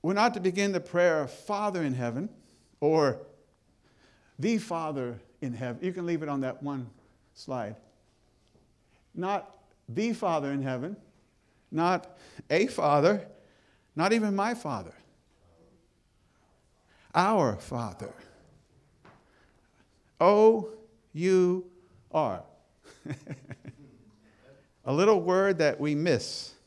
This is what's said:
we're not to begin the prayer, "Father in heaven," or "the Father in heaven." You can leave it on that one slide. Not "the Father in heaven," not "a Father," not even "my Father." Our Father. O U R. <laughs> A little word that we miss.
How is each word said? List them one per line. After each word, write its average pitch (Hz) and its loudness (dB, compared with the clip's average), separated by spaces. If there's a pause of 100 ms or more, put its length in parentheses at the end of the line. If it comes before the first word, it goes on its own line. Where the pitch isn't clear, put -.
we're 175 0
not 214 2
to 202 -6
begin 190 0
the 180 -2
prayer, 165 2
"Father 202 -4
in 135 -2
heaven," 127 -4 (500)
or 147 2 (1160)
"the 214 0
Father 143 -6 (220)
in 127 -6
heaven." 120 -6
You 185 -4
can 180 -8
leave 165 -2
it 151 -6
on 139 -4
that 131 -6
one 135 -8 (420)
slide. 110 -8 (1400)
Not 190 -6 (320)
"the 214 -2
Father 151 -2
in 139 -4
heaven," 135 -4 (760)
not 170 -2 (360)
"a 190 4
Father," 151 2 (680)
not 185 2
even 214 0
"my 208 -2
Father." 120 -8 (2250)
Our 175 4
Father. - -10 (2000)
O 208 6 (440)
U 180 2 (460)
R. 107 -2 (600)
<laughs> - -18
A 131 -2
little 196 4
word 180 2
that 151 2
we 147 0
miss. - -2 (140)